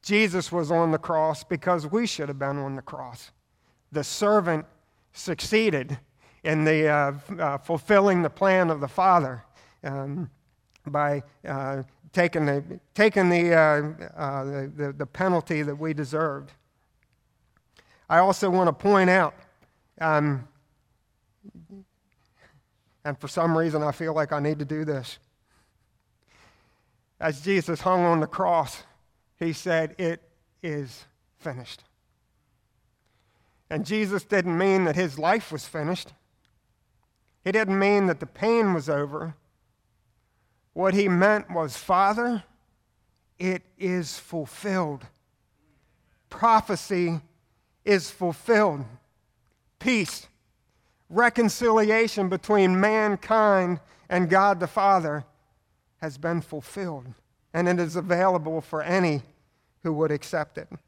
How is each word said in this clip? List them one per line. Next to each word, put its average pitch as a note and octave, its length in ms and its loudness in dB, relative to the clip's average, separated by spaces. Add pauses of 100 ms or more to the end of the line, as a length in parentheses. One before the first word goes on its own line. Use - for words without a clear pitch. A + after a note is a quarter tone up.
Jesus F#3+ 500 0
was E3 180 -2
on E3 200 2
the D#3 80 0
cross D#3 460 -2
because E3+ 420 -2
we G#3+ 200 -2
should D3+ 220 -6
have C#3+ 100 -8
been C#3 200 -4
on C#3 180 -6
the C3 60 -12
cross. B2 480 -16 (600)
The D3 140 -4
servant F#3+ 640 2 (460)
succeeded E3 840 -2 (440)
in D#3 220 0
the, D#3 240 4
uh, D3 240 2
f-, E3 280 -12
uh, C#3+ 180 -2
fulfilling F#3+ 600 2
the D#3+ 80 0
plan F#3 400 2
of D#3 120 -2
the C#3 80 -6
Father, D#3 560 2 (380)
um, C#3 460 -8 (580)
by, C#3+ 360 -2 (240)
uh, C3+ 380 -6 (280)
taking E3+ 320 0
the, C#3+ 360 -4 (120)
taking G3+ 380 4
the, E3+ 240 4
uh, D#3 680 2
uh, C#3 240 -6
the, C#3 320 -8
the, C#3+ 160 -6
the C#3+ 140 -8
penalty F3 560 -2
that C#3+ 140 -4
we D#3 180 -6
deserved. C#3+ 580 -6 (1600)
I D#3+ 80 6
also F#3+ 320 4
want F3+ 180 4
to E3+ 60 0
point G3 340 4
out, F3+ 260 4 (680)
um, D3 440 0 (2500)
and C#3+ 120 -6
for C#3+ 100 -14
some E3 280 0
reason D#3 260 0
I D3 100 -2
feel D#3+ 200 -6
like D3+ 200 -2
I D3 80 -2
need D3 180 -2
to D3 80 -6
do D#3 180 -6
this. C#3 340 -8 (2000)
As D3+ 220 -4
Jesus F3 400 -2
hung F#3 240 2
on E3+ 160 4
the D#3 60 -2
cross, E3+ 560 -2 (540)
he E3 160 -4
said, D#3+ 460 -2
"It E3+ 240 -4 (400)
is D3 440 -10 (320)
finished." B2+ 440 -14 (1900)
And D#3 160 -4
Jesus G3+ 380 -2
didn't F3+ 340 0
mean F#3+ 280 2
that D#3 100 0
his D#3 240 -2
life F3+ 320 -2
was D3 160 -10
finished. D#3+ 460 -8 (1300)
He F#3+ 80 -4
didn't G3 280 0
mean G3+ 280 4
that D#3+ 140 -2
the C#3 60 -12
pain G#3+ 480 0
was D3 140 -4
over. D3 460 -4 (1400)
What F#3 220 0
he G3+ 140 2
meant G3 420 4
was, D#3+ 260 -4
"Father, G#3 680 0 (960)
it F#3 240 -4 (140)
is F3+ 420 -4
fulfilled." E3 880 -6 (1200)
Prophecy F#3 920 0 (640)
is F#3+ 260 2
fulfilled. F3+ 720 0 (960)
Peace, A3+ 500 -2 (840)
reconciliation A3 1160 2
between F#3+ 520 4
mankind G#3 1000 2 (280)
and F3+ 220 2
God F#3+ 280 4
the F3 80 -4
Father E3+ 580 2 (720)
has D3+ 180 -10
been E3 240 -2
fulfilled, D3 720 -10 (400)
and F3 160 0
it F3+ 100 2
is E3 180 -4
available F3 640 0
for D#3 180 -8
any D#3+ 420 0 (600)
who E3 100 -4
would D3+ 180 0
accept D3 460 -4
it. D3+ 120 -14 (200)